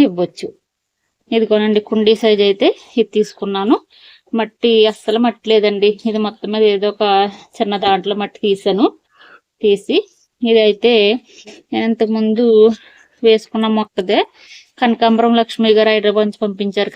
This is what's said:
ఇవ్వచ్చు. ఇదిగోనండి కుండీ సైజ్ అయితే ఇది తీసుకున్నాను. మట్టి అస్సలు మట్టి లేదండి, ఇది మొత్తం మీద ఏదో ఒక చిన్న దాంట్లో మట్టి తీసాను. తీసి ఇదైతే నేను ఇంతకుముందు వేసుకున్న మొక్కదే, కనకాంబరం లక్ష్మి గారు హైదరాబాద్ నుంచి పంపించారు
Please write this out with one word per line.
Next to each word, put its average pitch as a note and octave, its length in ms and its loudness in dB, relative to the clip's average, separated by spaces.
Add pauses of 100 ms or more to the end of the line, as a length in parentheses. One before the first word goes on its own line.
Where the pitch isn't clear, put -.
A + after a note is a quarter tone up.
ఇవ్వచ్చు. F3 400 -6 (840)
ఇదిగోనండి G#3+ 560 0
కుండీ G#3+ 340 2
సైజ్ G#3+ 260 2
అయితే G3+ 200 0 (320)
ఇది G#3+ 160 0
తీసుకున్నాను. G3+ 600 -2 (640)
మట్టి A3 320 -2 (200)
అస్సలు G#3+ 340 -4
మట్టి A3+ 260 -4
లేదండి, G#3 380 2 (200)
ఇది G#3+ 180 -4
మొత్తం G3+ 260 -12
మీద A3 100 0 (120)
ఏదో G3+ 180 -2
ఒక G#3+ 100 -4 (540)
చిన్న G3+ 160 -4 (120)
దాంట్లో G3 360 -2
మట్టి G3+ 240 -10
తీసాను. G3 400 -2 (800)
తీసి G3+ 340 0 (440)
ఇదైతే A3+ 520 0 (800)
నేను A3+ 200 -4
ఇంతకుముందు A3 540 -2 (760)
వేసుకున్న A3 440 0 (100)
మొక్కదే, G#3 420 -4 (640)
కనకాంబరం A#3 600 2
లక్ష్మి A3+ 360 -2
గారు A3 140 2
హైదరాబాద్ G#3 360 0
నుంచి - 160 -10
పంపించారు G3+ 520 -4